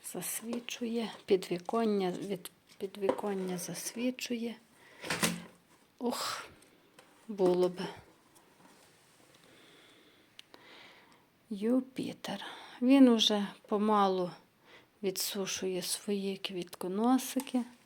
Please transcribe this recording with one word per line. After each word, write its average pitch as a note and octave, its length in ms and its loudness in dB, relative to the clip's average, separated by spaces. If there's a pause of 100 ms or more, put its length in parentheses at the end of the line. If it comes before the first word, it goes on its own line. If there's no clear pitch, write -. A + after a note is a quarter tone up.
(120)
засвічує, A#3 960 -6 (160)
підвіконня, G3 840 2
від F#3 400 -8 (280)
підвіконня F#3+ 800 -2
засвічує. A#3 960 -6 (1400)
Ух, - 480 -6 (800)
було F3+ 400 4
б. F3+ 120 -6 (3750)
Юпітер. A3 920 -2 (380)
Він C4 260 10
уже G#3+ 380 4 (220)
помалу G3+ 600 4 (720)
відсушує F#3+ 800 -2
свої G3 540 -2
квітконосики G#3+ 1300 -2 (220)